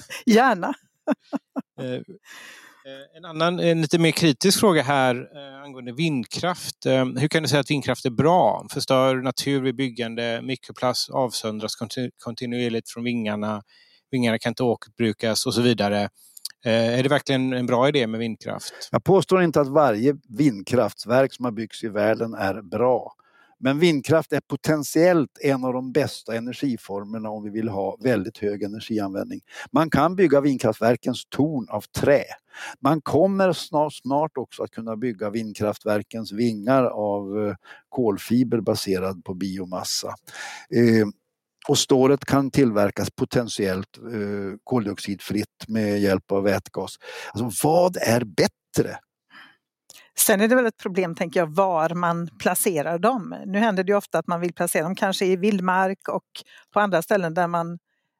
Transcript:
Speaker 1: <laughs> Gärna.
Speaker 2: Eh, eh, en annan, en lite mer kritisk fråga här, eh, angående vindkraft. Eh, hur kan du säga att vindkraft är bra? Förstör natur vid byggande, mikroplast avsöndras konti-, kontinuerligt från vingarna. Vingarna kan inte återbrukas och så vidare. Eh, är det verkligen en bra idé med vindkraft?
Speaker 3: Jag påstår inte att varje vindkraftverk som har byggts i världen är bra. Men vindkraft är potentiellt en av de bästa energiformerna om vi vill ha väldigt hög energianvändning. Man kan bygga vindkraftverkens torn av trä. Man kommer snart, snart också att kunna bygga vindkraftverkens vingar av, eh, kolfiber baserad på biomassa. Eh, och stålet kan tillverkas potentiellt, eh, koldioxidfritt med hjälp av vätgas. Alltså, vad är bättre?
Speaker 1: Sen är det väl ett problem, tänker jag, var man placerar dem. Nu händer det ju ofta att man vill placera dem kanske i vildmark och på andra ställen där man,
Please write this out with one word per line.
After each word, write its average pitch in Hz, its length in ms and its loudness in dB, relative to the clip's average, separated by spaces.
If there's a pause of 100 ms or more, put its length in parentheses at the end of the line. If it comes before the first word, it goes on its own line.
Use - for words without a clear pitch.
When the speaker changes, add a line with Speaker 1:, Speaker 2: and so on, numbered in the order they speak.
Speaker 1:
<laughs> - 200 -16
Gärna. 226 480 4 (1040)
Speaker 2:
Eh, 139 140 -8
eh, 127 80 -8 (1160)
en 170 80 -20
annan, 170 340 0
en 170 220 4
lite 160 180 2
mer 165 120 6
kritisk 170 480 4
fråga 170 220 6
här, 131 340 2
eh, 135 480 -14
angående 127 300 -14
vindkraft. 151 920 -4
Eh, 131 200 2
hur 127 220 -2
kan 160 160 2
du 143 60 -2
säga 143 100 2
att - 120 -2
vindkraft 127 340 -2
är 131 40 0
bra? 120 640 2
Förstör 131 440 2
natur 131 460 -2
vid 131 140 -2
byggande, 117 680 -6
mikroplast 127 680 -4
avsöndras 110 720 -4
konti-, 123 360 -8
kontinuerligt 120 720 -6
från 117 140 -12
vingarna. 107 600 -4 (480)
Vingarna 117 280 0
kan 120 120 -4
inte 123 120 -4
återbrukas 113 840 -2
och 123 80 -2
så 113 80 0
vidare. 104 400 2 (640)
Eh, 117 340 2
är 127 40 2
det 135 60 2
verkligen 131 440 0
en 123 120 -2
bra 123 220 2
idé 143 200 2
med 113 120 -6
vindkraft? 110 540 -8 (180)
Speaker 3:
Jag - 120 0
påstår 185 400 4
inte 160 180 2
att 135 80 0
varje 135 460 4 (140)
vindkraftverk 120 1040 0
som 127 120 -8
har 123 60 -2
byggts 110 320 -10
i 117 40 -6
världen 110 460 0
är 98 280 -4
bra. 107 520 0 (460)
Men 135 200 0
vindkraft 160 540 2
är 139 80 0
potentiellt 156 1000 2
en 135 240 0
av 127 80 -2
de 127 180 -6
bästa 120 440 -2
energiformerna 113 920 -6
om 107 140 -10
vi 107 60 -8
vill 110 200 -4
ha 98 300 -4
väldigt 110 380 -2
hög 104 260 -4
energianvändning. 101 760 -6 (320)
Man 156 180 2
kan 160 260 2
bygga 147 260 4
vindkraftverkens 123 880 0
torn 139 400 -2
av 104 120 -6
trä. - 420 2 (560)
Man 147 220 2
kommer 190 520 2
snart, 151 400 -2
snart 143 440 -2
också - 260 -8
att 104 80 -8
kunna 113 240 -8
bygga 107 340 -4
vindkraftverkens 104 1040 -4
vingar 117 520 0
av, 104 640 -2
eh, 98 80 -4 (340)
kolfiber 120 720 0
baserad 95 640 -2
på 98 100 -10
biomassa. 92 840 -6 (540)
Eh, 113 380 6 (600)
och 139 100 2
stålet 135 480 4
kan 135 260 2
tillverkas 104 600 2
potentiellt, 104 840 -4
eh, 101 680 -8
koldioxidfritt 101 1040 -4
med 104 320 0
hjälp 98 320 0
av 98 120 0
vätgas. 98 520 -2 (380)
Alltså, 117 340 -2
vad 180 300 4
är 120 260 2
bättre? - 760 -2 (1160)
Speaker 1:
Sen 202 240 4
är 220 60 4
det 233 80 4
väl 254 100 4
ett 220 120 -2
problem, 185 380 -2
tänker 185 240 -2
jag, 160 160 0
var 170 340 2
man 170 400 -2 (100)
placerar 170 600 0
dem. 214 360 0 (100)
Nu 196 140 -2
händer 208 240 2
det 185 80 0
ju 202 40 4
ofta 196 240 0
att 165 80 -6
man 170 140 -2
vill 175 120 -2
placera 175 300 -2
dem 180 120 -2
kanske 196 300 -2
i 185 100 4
vildmark 190 720 0
och - 160 -4 (500)
på 208 60 2
andra 190 220 2
ställen 180 320 0
där 175 140 2
man, 170 320 -4 (400)